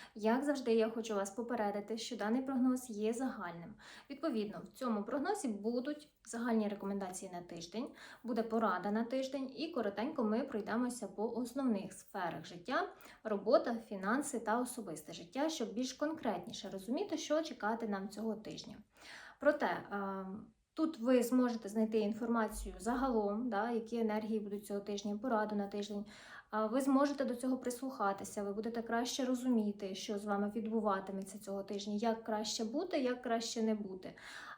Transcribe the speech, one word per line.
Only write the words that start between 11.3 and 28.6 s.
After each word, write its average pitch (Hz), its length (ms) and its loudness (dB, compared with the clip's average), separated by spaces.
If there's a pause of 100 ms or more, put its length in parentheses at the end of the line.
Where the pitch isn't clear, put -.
сферах 165 520 -6
життя, 262 440 -2 (340)
робота, 226 540 4 (120)
фінанси 220 500 0
та 220 220 2
особисте 190 520 -8
життя, 269 360 -2
щоб 220 240 -2
більш 254 200 -2
конкретніше 214 760 -4
розуміти, 269 480 -2
що 311 240 2
чекати 226 460 -2
нам 202 220 -2
цього 214 260 -4
тижня. - 400 -10 (640)
Проте, 262 520 4
ем, 196 560 -4 (280)
тут 311 240 2
ви 240 240 8
зможете 233 460 4
знайти 220 300 4
інформацію 214 800 0
загалом, 233 680 2
да, 214 220 2
які 226 260 0
енергії 214 420 2
будуть 202 260 -4
цього 202 140 -2
тижня, 208 420 -2
пораду 214 340 2
на 202 120 2
тиждень. 202 380 -4 (460)
А, 214 140 2
ви 240 160 2
зможете 277 440 6
до 240 100 0
цього 254 220 0
прислухатися, 208 840 -2
ви 202 100 -2
будете 226 280 -2